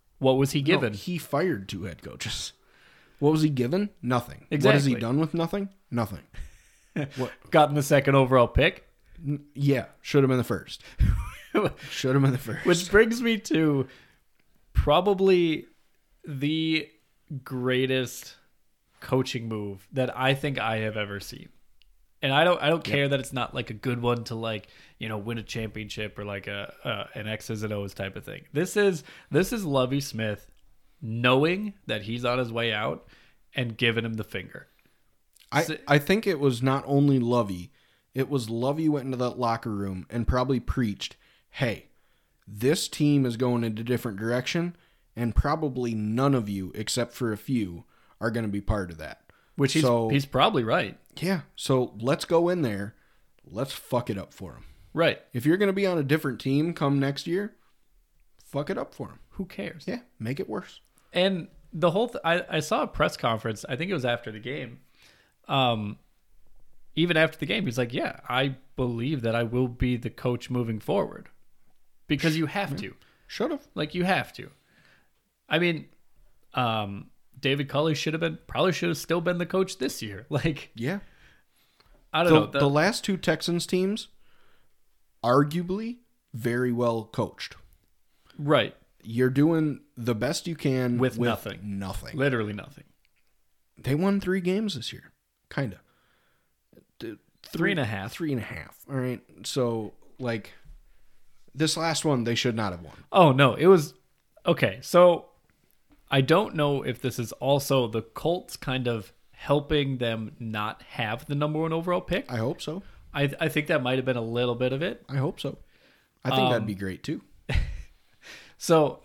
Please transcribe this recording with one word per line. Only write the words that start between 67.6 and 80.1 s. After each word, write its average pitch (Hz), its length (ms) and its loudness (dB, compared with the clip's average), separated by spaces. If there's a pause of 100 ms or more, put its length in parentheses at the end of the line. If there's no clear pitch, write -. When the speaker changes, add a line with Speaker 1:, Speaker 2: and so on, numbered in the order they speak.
Speaker 1:
he's 117 120 -4
like, 120 160 -2
"Yeah, - 360 -6
I 131 260 0 (220)
believe 123 460 -2
that 113 120 0
I 117 80 0
will 120 240 0
be 123 300 -2
the 117 120 -8
coach - 420 -4
moving 117 280 -2
forward." - 500 -4 (800)
Because 156 300 0
you 160 100 0
have 190 240 -6
Speaker 2:
Yeah. 135 60 -6
Speaker 1:
to. 98 180 -10 (320)
Speaker 2:
Should've. 277 480 -6
Speaker 1:
Like, 151 180 -4
you 175 120 -2
have 175 300 0
to. - 160 -16 (960)
I 156 100 2
mean, 170 300 0 (640)
um, 107 560 -2 (280)
David 139 300 0
Culley 151 280 2
should 156 180 -2
have 160 60 -6
been, 160 260 -4
probably 170 260 0
should 170 180 -2
have 160 80 -2
still 175 220 -2
been 175 180 0
the 175 80 -2
coach 190 320 -2
this - 220 -6
year. 104 260 -10